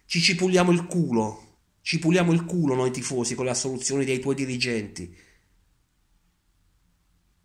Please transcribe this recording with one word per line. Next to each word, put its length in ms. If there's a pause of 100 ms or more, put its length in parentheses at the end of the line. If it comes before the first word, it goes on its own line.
ci, 140
ci 160
puliamo 340
il 160
culo, 680 (260)
ci 160
puliamo 340
il 120
culo 320
noi 160
tifosi 420
con 120
le 40
assoluzioni 540
dei 160
tuoi 160
dirigenti. 840 (2250)